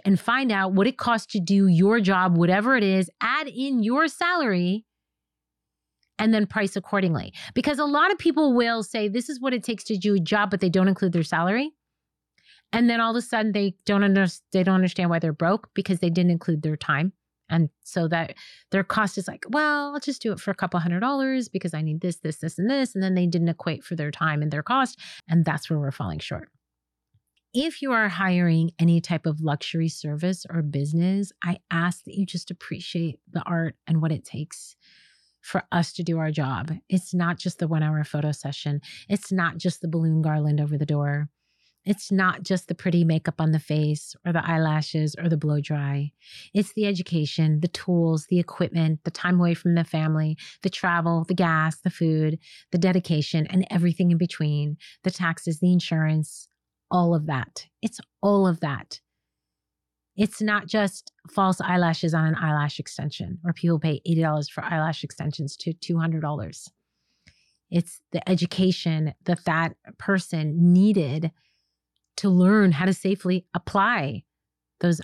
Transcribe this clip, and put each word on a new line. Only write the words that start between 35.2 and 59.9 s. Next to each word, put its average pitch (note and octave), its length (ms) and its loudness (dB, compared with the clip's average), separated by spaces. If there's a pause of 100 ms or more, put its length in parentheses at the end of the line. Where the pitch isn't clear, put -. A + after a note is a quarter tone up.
for - 320 -4
us E3+ 220 0
to F3+ 100 -8
do E3 140 -2
our D#3 120 -2
job. D3 440 -4 (160)
It's F#3 240 -2
not F3 240 0
just - 220 -6
the E3 100 -2
one D#3+ 120 0
hour D3+ 220 0
photo D3+ 300 -2
session. C#3+ 480 -6 (260)
It's - 240 -4
not E3+ 240 0
just E3+ 240 -2
the E3+ 80 -6
balloon D#3+ 340 2
garland D3+ 380 0
over D3 180 -2
the D3 80 -4
door. D3 440 -2 (560)
It's - 260 -4
not F#3 320 0
just F#3 240 -2
the F3 80 -4
pretty E3+ 300 2
makeup D#3+ 340 0
on D#3+ 120 2
the D#3 80 2
face D3+ 540 -2 (120)
or F3 80 0
the E3 120 0
eyelashes D#3 720 0
or E3+ 120 -2
the D#3+ 80 2
blow D3 240 0
dry. C#3+ 500 -4 (420)
It's G3+ 200 -2
the G#3+ 120 -2
education, D#3+ 760 0
the F3 80 0
tools, E3 600 0
the F3+ 100 2
equipment, E3 640 -2
the E3 60 -4
time F3+ 280 0
away E3+ 140 2
from E3+ 220 0
the E3 100 2
family, D#3 520 -2 (260)
the F#3+ 60 -2
travel, E3+ 540 0
the F#3 100 -2
gas, D#3+ 460 2
the F3+ 120 -2
food, D#3 480 0 (340)
the F3 40 2
dedication, E3+ 680 2
and F#3+ 240 0
everything F3 400 2
in E3 60 4
between, D3+ 580 -2 (280)
the F#3 80 -2
taxes, E3 500 -4
the F3+ 100 4
insurance, D#3 800 0 (420)
all E3+ 240 2
of D#3 120 -2
that. - 400 -8 (140)
It's - 200 -6 (200)
all G3 260 4
of E3+ 120 0
that. - 400 -8 (1200)